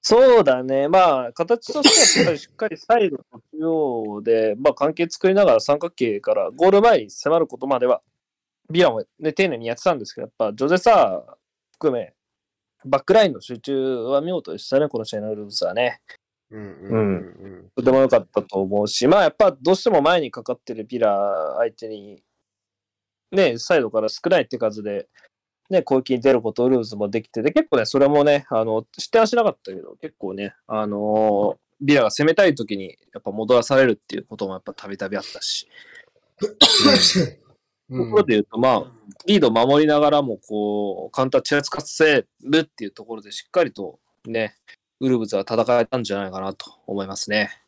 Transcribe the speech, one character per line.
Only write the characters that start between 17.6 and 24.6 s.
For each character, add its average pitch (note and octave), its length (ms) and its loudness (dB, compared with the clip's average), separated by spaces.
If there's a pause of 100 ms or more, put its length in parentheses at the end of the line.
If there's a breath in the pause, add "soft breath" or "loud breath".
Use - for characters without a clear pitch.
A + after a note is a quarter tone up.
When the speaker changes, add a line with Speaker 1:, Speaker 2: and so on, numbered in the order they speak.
Speaker 1:
ん。 F#2+ 120 -20
と B2+ 80 -6
て C3 80 4
も C3 80 4
良 C3+ 80 4
か B2 120 4
っ F#3 80 -6
た G2+ 160 -4
と G2 180 -6
思 G2+ 220 -2
う G#2+ 40 -2
し、 B2 200 0
ま F#3 120 6
あ、 F#3+ 40 4
や D#3 60 2
っ - 60 -8
ぱ G3 240 4
ど C#3+ 120 0
う F#3+ 40 4
し - 80 -12
て A#3+ 60 2
も E3 140 2
前 E3+ 180 2
に C3 80 -8
か A#2 140 -16
か B2+ 100 -8
っ B2 60 -10
て - 140 -14
る A2 120 -10
ビ B2 140 -8
ラ G2 580 0
相 A2+ 160 -2
手 A2 140 -16
に、 G#2 340 -18 (1120)
ね、 E3+ 260 2
サ E3+ 180 0
イ D3 60 4
ド A2+ 80 -2
か A2 120 0
ら A2 80 -2
少 - 200 -12
な F3+ 100 4
い B2+ 80 -2
手 B2 120 -8
数 G#2+ 240 -4